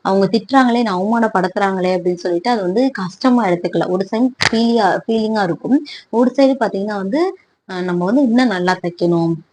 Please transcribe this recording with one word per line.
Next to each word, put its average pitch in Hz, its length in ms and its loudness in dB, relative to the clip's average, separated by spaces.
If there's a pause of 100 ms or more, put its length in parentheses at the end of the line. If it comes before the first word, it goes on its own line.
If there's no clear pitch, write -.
அவங்க 196 240 2
திட்டுறாங்களே, 240 580 2
என்னை 208 100 -2
அவமானப்படுத்துறாங்களே 190 1000 0
அப்படின்னு 180 300 -2
சொல்லிட்டு 175 240 -2
அது 233 120 0
வந்து 214 300 0
கஷ்டமா 233 560 0
எடுத்துக்கல. 175 420 -2
ஒரு 190 220 -2
சைடு 240 180 0 (220)
ஃபீலிங்கா, 226 460 2 (100)
ஃபீலிங்கா 220 360 0
இருக்கும், 214 420 0 (240)
ஒரு 240 260 2
சைடு 269 240 4
பாத்தீங்கன்னா 202 360 -2
வந்து, 277 420 -2 (320)
ஆ, 185 120 -6
நம்ம 175 240 -2
வந்து 233 160 2
இன்னும் 247 260 2
நல்லா 180 340 0
தைக்கணும் 170 520 0 (200)